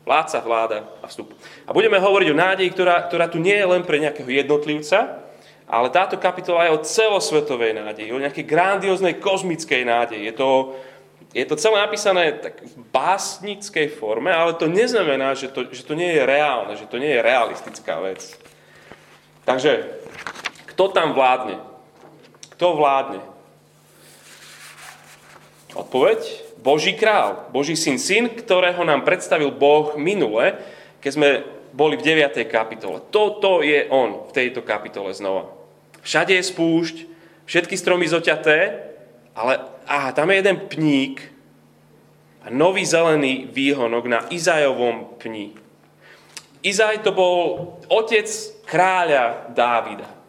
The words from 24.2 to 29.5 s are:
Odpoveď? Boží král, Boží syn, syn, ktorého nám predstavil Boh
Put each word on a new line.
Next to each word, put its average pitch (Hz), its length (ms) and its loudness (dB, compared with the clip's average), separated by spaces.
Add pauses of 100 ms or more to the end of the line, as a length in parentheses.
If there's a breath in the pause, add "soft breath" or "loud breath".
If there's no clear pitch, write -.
Odpoveď? 135 760 -2 (100)
Boží 151 320 2
král, 185 600 0
Boží 143 200 -2
syn, 147 240 -2
syn, 214 320 0
ktorého 180 560 0
nám 147 160 2
predstavil 165 480 0
Boh 147 480 4